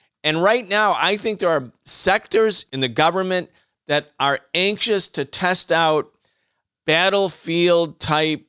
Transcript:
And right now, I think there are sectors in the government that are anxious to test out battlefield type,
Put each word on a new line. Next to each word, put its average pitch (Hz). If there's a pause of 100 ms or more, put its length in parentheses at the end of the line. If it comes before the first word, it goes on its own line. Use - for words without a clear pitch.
(240)
And 156
right 214
now, 202
I 185
think 214
there 185
are 135 (120)
sectors 214
in 135
the 131
government 180 (380)
that 147
are 139 (120)
anxious 202
to 139
test -
out 160 (760)
battlefield 170
type, 156